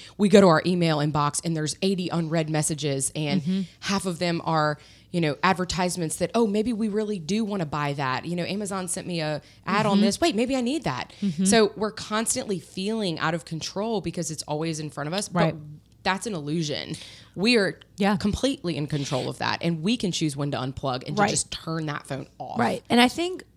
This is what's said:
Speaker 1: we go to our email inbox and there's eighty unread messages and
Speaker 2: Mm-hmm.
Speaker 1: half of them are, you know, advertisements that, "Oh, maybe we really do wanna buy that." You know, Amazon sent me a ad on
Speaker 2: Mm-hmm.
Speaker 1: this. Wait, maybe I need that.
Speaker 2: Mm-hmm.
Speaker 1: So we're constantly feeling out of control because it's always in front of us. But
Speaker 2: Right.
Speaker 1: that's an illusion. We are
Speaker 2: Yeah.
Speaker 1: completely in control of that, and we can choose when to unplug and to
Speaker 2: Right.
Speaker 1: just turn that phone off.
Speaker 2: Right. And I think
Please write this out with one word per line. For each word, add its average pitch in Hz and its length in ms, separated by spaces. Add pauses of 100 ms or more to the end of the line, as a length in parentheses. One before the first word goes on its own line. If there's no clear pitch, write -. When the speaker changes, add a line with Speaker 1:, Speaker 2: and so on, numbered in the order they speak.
(180)
Speaker 1:
we 202 120
go 202 120
to 190 60
our 156 180
email 170 320
inbox 147 480
and 165 100
there's 151 280
eighty 185 260
unread 160 400
messages 151 640
and 156 260
Speaker 2:
Mm-hmm. 185 200 (200)
Speaker 1:
half 196 240
of 170 140
them 170 260
are, 151 320 (340)
you 180 100
know, 151 220
advertisements 180 760
that, 175 180
"Oh, 233 120
maybe 208 240
we 220 160
really 208 320
do 190 240
wanna 196 220
buy 147 280
that." 131 320
You 170 120
know, 170 60
Amazon 185 440
sent - 200
me 170 120
a 151 220 (240)
ad 214 200
on 202 120
Speaker 2:
Mm-hmm. 202 80
Speaker 1:
this. 202 160
Wait, 330 140
maybe 247 200
I 254 60
need 254 220
that. 127 280 (100)
Speaker 2:
Mm-hmm. 190 240
Speaker 1:
So 214 300
we're 208 160
constantly 214 680
feeling 196 600
out 160 140
of 165 100
control 202 580
because 170 300
it's 151 120
always 156 360
in 151 100
front 147 180
of 160 60
us. 202 140
But 180 140
Speaker 2:
Right. 160 140 (480)
Speaker 1:
that's 190 240
an 208 80
illusion. 147 600 (400)
We 233 220
are 190 220 (180)
Speaker 2:
Yeah. 202 200
Speaker 1:
completely 202 600
in 147 100
control 131 420
of 131 100
that, 113 220
and 165 220
we 220 120
can 196 160
choose 151 240
when 143 160
to 135 60
unplug 131 500
and - 100
to 208 60
Speaker 2:
Right. 208 60
Speaker 1:
just - 220
turn 165 340
that 147 220
phone 135 200 (120)
off. - 200
Speaker 2:
Right. 233 300
And 240 100
I 247 80
think 349 360 (140)